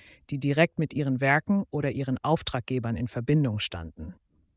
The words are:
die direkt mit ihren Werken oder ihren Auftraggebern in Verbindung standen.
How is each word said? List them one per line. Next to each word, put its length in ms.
die 100
direkt 400
mit 140
ihren 260
Werken 500
oder 220
ihren 280
Auftraggebern 760
in 140
Verbindung 500
standen. 560